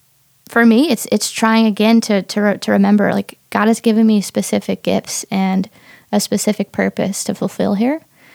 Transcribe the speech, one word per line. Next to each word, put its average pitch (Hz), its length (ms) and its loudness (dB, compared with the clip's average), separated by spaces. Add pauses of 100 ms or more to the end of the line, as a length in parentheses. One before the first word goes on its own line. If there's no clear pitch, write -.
(460)
for 233 200 2
me, 247 240 4
it's, - 200 -4
it's - 200 -2
trying 226 340 2
again 220 380 2
to, 202 180 0
to 208 220 -6
re-, 202 160 0
to 214 140 -2
remember, 196 420 4
like, - 240 -6 (100)
God 208 200 0
has 226 120 2
given 226 260 2
me 214 140 4
specific 196 640 -4
gifts - 480 -4
and 190 400 -2 (420)
a 208 80 2
specific 208 500 -4
purpose 190 540 -4
to 196 100 -6
fulfill 202 380 -4
here. 247 300 -2 (320)